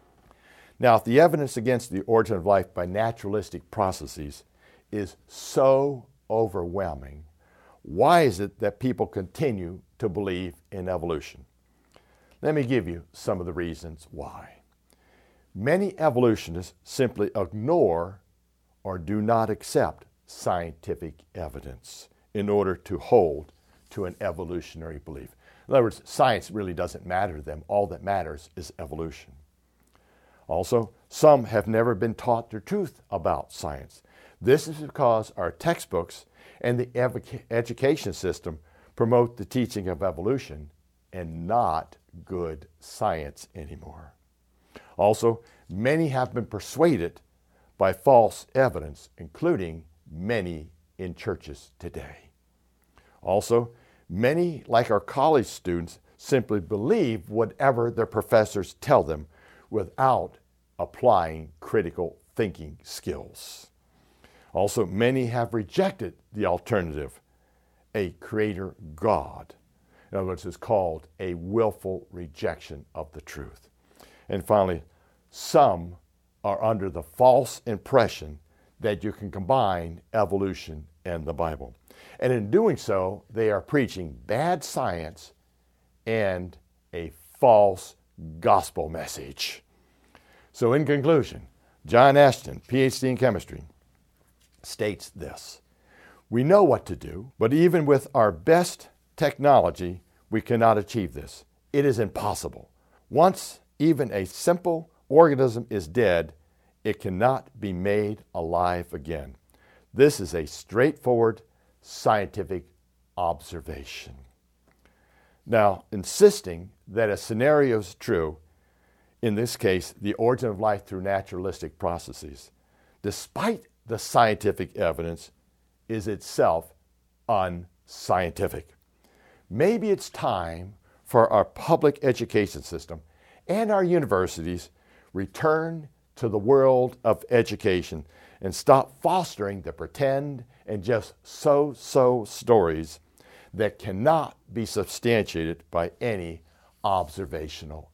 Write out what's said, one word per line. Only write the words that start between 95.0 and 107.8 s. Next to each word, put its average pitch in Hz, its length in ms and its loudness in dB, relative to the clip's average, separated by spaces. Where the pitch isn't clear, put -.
this, - 520 -16
"We 120 140 0
know 190 200 6
what 123 240 4
to 90 80 -8
do, 90 440 -14
but 117 140 4
even 165 320 4
with 139 280 4
our 110 180 4
best 156 580 0
technology, 92 880 2
we 110 120 -2
cannot 113 360 4
achieve 95 360 -4
this. - 320 -16
It 143 140 2
is 120 140 2
impossible. 95 680 -6
Once - 520 2
even 143 320 2
a 101 140 -2
simple 170 640 -2
organism 135 600 6
is 95 180 -4
dead, 85 460 2
it 107 160 -4
cannot 110 600 -2
be 98 140 -6
made 104 500 -2